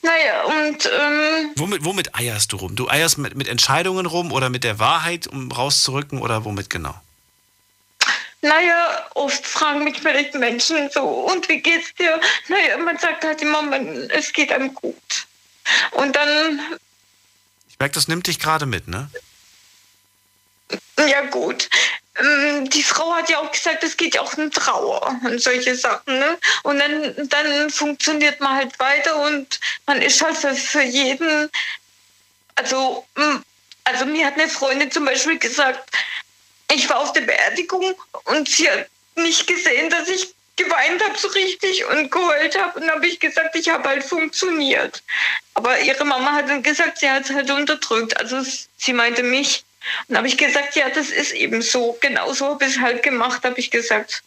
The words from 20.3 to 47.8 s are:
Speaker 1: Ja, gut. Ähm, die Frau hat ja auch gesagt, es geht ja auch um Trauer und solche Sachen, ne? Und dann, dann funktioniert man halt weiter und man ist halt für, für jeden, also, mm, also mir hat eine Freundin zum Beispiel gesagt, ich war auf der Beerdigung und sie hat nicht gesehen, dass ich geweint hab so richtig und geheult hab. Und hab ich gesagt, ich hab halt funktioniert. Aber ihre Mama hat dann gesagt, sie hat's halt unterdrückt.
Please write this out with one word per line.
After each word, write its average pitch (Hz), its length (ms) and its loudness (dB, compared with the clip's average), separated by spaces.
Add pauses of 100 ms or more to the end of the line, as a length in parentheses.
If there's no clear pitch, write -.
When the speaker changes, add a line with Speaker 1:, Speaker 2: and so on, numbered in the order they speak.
Speaker 1:
Ja, 285 240 4
gut. - 460 -4 (520)
Ähm, 285 500 2
die 294 120 2
Frau 320 320 0
hat 330 160 -2
ja 320 80 2
auch 302 120 -4
gesagt, 320 340 -2
es 320 120 -4
geht 330 200 -2
ja - 60 2
auch - 140 -6
um 302 140 -2
Trauer - 720 -2
und 240 160 -2
solche 247 360 2
Sachen, 254 420 -2
ne? 311 200 2 (260)
Und 285 140 2
dann, 294 500 -2
dann 294 420 2
funktioniert 294 680 0
man 269 160 2
halt 262 220 -2
weiter 294 440 2
und 294 360 -2 (280)
man 269 160 2
ist - 200 4
halt 320 140 2
für, 277 180 0
für 285 280 0
jeden, 277 680 2 (1080)
also, 262 500 -2 (100)
mm, 294 200 2 (480)
also 254 220 0
mir 302 200 0
hat 285 80 0
eine 311 140 2
Freundin 269 420 0
zum 302 140 0
Beispiel 277 340 0
gesagt, 262 520 0 (840)
ich 269 160 0
war 262 80 2
auf 285 140 0
der 302 100 2
Beerdigung 370 720 0 (300)
und 285 240 0
sie 320 200 2
hat - 200 0 (260)
nicht 330 320 0
gesehen, 330 420 2
dass 330 200 0
ich 370 260 -4 (220)
geweint 339 520 2
hab 415 80 -4
so 415 120 -2
richtig 381 580 0
und 285 240 0
geheult 320 500 2
hab. - 160 -2
Und 320 140 -2
hab 311 140 0
ich 349 160 0
gesagt, 320 360 0
ich 330 140 0
hab 330 160 0
halt 269 180 0
funktioniert. 320 1000 -2 (520)
Aber 240 260 2
ihre 269 240 2
Mama 277 280 2
hat 285 180 0
dann 285 120 0
gesagt, 302 360 0
sie 277 100 2
hat's 269 220 0
halt 277 200 0
unterdrückt. 277 680 0